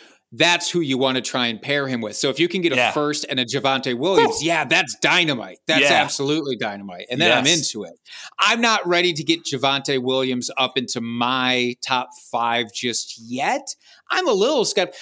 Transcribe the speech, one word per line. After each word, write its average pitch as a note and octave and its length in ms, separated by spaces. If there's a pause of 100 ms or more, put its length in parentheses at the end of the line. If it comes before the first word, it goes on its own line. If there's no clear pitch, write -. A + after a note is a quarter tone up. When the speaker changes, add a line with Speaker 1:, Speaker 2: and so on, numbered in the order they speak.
(320)
Speaker 1:
that's E3 400
who F3 80
you C3+ 180
wanna C3 240
try B2 260
and A2+ 140
pair C#3+ 260
him B2+ 120
with. G#2 160
So C#3+ 140
if C3 100
you E3+ 80
can F#3 140
get E3 100
a B2+ 60
Speaker 2:
Yeah. A#2+ 160
Speaker 1:
first D3 360
and C#3 80
a B2+ 80
Javonte C3 520
Williams, F3 420
Speaker 2:
Woo! D3 80
Speaker 1:
yeah, E3 160
that's D#3+ 380
dynamite. C#3+ 560 (100)
That's D#3 140
Speaker 2:
Yeah. C#3+ 100 (100)
Speaker 1:
absolutely C#3+ 540
dynamite. G2+ 560
And B2+ 80
then E3 180
I'm B2+ 80
Speaker 2:
Yes. E3 120 (160)
Speaker 1:
into G#2 100
it. - 160 (400)
I'm A3 220
not A3 260
ready F3 240
to D#3+ 140
get E3 180
Javonte C#3 580
Williams C3 560
up C3 200
into B2 240
my B2 760 (100)
top B2+ 240 (220)
five A#2 420
just - 460
yet. C#3 560 (340)
I'm F4+ 200
a A#3+ 40
little A3+ 300
skept-, F3+ 380